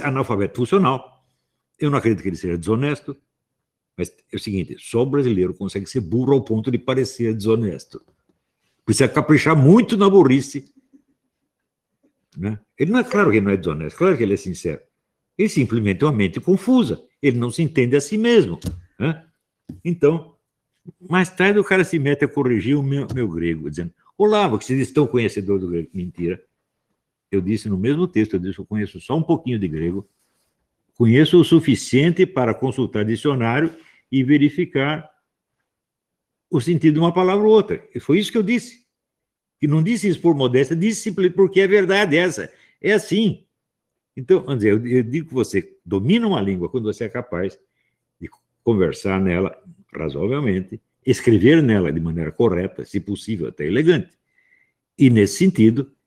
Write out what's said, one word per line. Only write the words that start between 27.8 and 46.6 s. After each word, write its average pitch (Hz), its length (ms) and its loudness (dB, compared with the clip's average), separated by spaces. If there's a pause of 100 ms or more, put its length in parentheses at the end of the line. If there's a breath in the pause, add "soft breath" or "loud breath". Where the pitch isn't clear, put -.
texto, 110 260 -2
eu 92 60 0
disse, 92 180 -8
"Eu 95 80 -14
conheço 104 340 -8
só 127 160 -6
um 160 60 0
pouquinho 151 380 -2
de 95 80 -4
grego, 85 420 -6 (880)
conheço 135 420 6
o 165 40 8
suficiente 160 800 2
para 123 300 0
consultar 110 500 -4
dicionário 127 680 -2 (400 loud breath)
e 135 120 2
verificar 147 840 0 (1400)
o 156 100 0
sentido 156 360 2
de 151 40 0
uma 170 140 2
palavra 185 340 2
ou 214 60 6
outra." 202 300 2 (120)
E - 40 -10
foi 156 200 0
isso 208 120 -4
que 240 60 -2
eu 214 60 2
disse. 240 420 -6 (760)
Que - 80 0
não 156 140 2
disse 208 280 -2
isso 170 100 -2
por 170 160 2
modéstia, 135 400 0
disse 202 260 -2
simplesmente 185 340 -2
porque 190 260 2
é 196 60 2
verdade 190 500 2
essa. 165 340 -2 (300 soft breath)
É 185 100 -2
assim. 208 540 -2 (720)
Então, 151 240 2
vamos 143 160 -4
dizer, 104 140 2
eu, 113 140 0
eu 123 180 2
digo 143 260 -6
que - 40 -20
você 107 520 -4
domina 135 420 0
uma 170 140 0
língua 95 260 -4